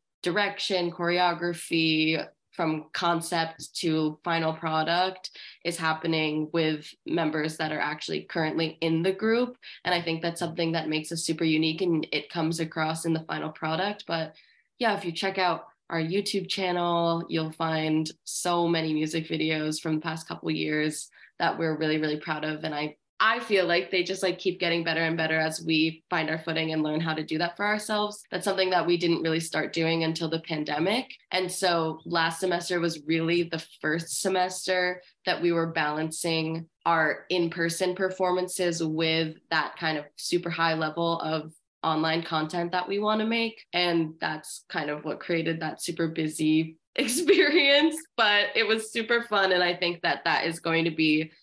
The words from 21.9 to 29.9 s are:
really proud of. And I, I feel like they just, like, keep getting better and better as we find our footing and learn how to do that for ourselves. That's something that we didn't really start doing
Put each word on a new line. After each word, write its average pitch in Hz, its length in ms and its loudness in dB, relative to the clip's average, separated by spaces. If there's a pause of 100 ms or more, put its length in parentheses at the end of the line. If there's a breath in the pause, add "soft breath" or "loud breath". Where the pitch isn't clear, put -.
really 151 200 -2
proud 151 260 -6
of. 156 200 -4
And 156 100 -4
I, 151 220 -4 (240)
I 226 200 2
feel 202 260 4
like 175 240 2
they 180 120 2
just, 180 200 -4
like, 180 160 0
keep 180 200 0
getting 170 260 2
better 165 160 0
and 165 160 2
better 160 220 2
as 160 240 0
we 160 480 2
find 160 180 0
our 160 100 -2
footing 160 340 -2
and 156 100 2
learn 151 180 0
how 160 140 0
to 156 80 -2
do 156 160 -4
that 170 180 -2
for 202 80 -2
ourselves. 208 680 -2
That's 180 140 -4
something 190 260 2
that 170 160 4
we 175 100 4
didn't 170 260 2
really 160 180 0
start 160 320 -2
doing 165 320 2